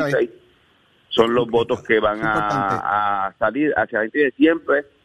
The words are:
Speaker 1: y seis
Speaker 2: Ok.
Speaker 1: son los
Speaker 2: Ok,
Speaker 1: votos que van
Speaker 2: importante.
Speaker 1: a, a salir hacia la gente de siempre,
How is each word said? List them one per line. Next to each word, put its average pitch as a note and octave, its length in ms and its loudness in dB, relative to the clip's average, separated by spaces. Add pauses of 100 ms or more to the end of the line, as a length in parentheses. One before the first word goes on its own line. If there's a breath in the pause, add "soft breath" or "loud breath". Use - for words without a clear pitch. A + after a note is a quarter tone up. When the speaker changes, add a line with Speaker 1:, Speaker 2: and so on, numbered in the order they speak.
Speaker 1:
y C#3+ 40 -2
seis B2 180 -2
Speaker 2:
Ok. - 60 -20 (760)
Speaker 1:
son A#2 260 0
los B2 80 2
Speaker 2:
Ok, A2+ 80 -6
Speaker 1:
votos A#2 320 0
que A2+ 160 2
van G#2+ 200 0
Speaker 2:
importante. G#2 600 0
Speaker 1:
a, G2+ 460 -2
a F#2+ 100 -10
salir C3 380 0
hacia A2 240 -2
la A2 60 0
gente A2 140 -6
de C#3 120 2
siempre, D3 540 2 (200)